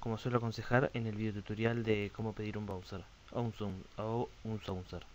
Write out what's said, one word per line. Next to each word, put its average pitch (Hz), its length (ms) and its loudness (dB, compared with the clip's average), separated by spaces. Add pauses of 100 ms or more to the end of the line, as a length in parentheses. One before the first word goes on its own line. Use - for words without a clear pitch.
como 113 160 0
suelo 123 220 4
aconsejar 117 540 4
en 117 140 0
el 107 80 -2
videotutorial 110 680 0
de 104 300 4
cómo 110 200 -2
pedir 104 240 -2
un 104 80 -2
bouncer 95 400 -6 (260)
o - 80 0
un 117 140 2
sound-, 95 320 -2 (120)
o 113 300 0 (160)
un 110 180 -2
souncer. 92 420 -4 (120)